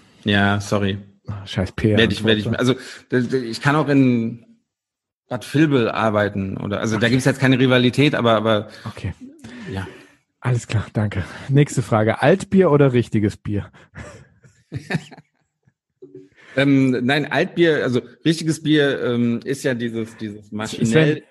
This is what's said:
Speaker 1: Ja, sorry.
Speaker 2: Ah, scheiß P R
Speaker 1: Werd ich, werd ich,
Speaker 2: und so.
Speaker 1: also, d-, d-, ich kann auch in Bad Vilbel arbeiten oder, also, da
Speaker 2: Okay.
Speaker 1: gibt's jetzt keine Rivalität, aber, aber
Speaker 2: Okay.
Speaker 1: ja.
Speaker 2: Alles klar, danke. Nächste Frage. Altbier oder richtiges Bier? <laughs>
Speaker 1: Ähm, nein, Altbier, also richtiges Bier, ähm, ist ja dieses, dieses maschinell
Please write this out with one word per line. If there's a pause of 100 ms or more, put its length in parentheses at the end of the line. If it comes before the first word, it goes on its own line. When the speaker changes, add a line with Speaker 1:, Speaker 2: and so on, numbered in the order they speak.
(240)
Speaker 1:
Ja,
sorry. (300)
Speaker 2:
Ah,
scheiß
P
R
Speaker 1:
Werd
ich,
werd
ich,
Speaker 2:
und
so.
Speaker 1:
also, (380)
d-,
d-,
ich
kann
auch
in (840)
Bad
Vilbel
arbeiten
oder,
also,
da
Speaker 2:
Okay.
Speaker 1:
gibt's
jetzt
keine
Rivalität,
aber,
aber (160)
Speaker 2:
Okay. (580)
Speaker 1:
ja. (520)
Speaker 2:
Alles
klar,
danke. (260)
Nächste
Frage.
Altbier
oder
richtiges
Bier? (1000)
<laughs> (1800)
Speaker 1:
Ähm,
nein,
Altbier,
also (240)
richtiges
Bier,
ähm,
ist
ja
dieses,
dieses
maschinell